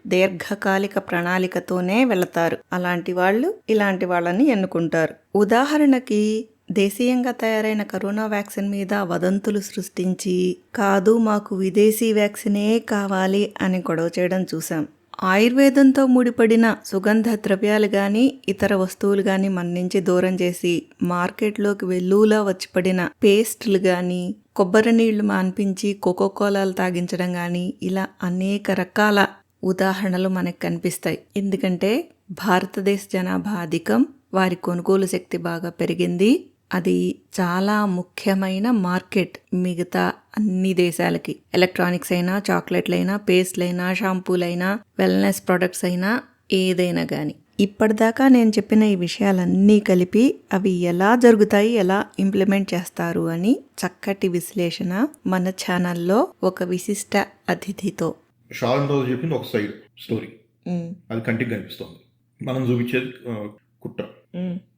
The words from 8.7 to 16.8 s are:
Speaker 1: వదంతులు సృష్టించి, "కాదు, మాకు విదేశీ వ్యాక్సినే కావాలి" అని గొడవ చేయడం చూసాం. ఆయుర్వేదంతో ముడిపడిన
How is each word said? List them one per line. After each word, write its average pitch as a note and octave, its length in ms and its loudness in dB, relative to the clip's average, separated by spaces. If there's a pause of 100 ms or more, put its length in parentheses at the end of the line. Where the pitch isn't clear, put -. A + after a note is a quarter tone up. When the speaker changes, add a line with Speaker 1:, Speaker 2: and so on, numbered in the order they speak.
Speaker 1:
వదంతులు G3 640 -2
సృష్టించి, F3+ 1000 -4 (180)
"కాదు, G3+ 420 4
మాకు G#3 380 0
విదేశీ G#3 580 2
వ్యాక్సినే G#3 680 0
కావాలి" G3 800 0
అని F#3 160 0
గొడవ E3 320 -2 (100)
చేయడం F3+ 260 0 (100)
చూసాం. D#3+ 320 -4 (360)
ఆయుర్వేదంతో C4 800 6
ముడిపడిన A#3 800 4